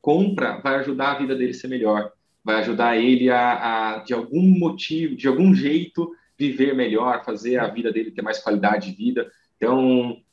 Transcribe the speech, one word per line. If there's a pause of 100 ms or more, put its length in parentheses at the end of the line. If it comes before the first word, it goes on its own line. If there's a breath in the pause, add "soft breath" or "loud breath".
compra
vai
ajudar
a
vida
dele
a
ser
melhor, (320)
vai
ajudar
ele
a,
a,
de
algum
motivo,
de
algum
jeito, (260 loud breath)
viver
melhor,
fazer
a
vida
dele
ter
mais
qualidade
de
vida. (240 soft breath)
Então, (160)